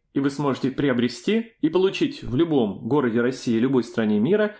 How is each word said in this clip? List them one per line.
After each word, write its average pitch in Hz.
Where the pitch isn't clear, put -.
и 143
вы 139
сможете 139
приобрести 139
и 156
получить 185
в 117
любом 135
городе 120
России, 120
любой 127
стране 107
мира 214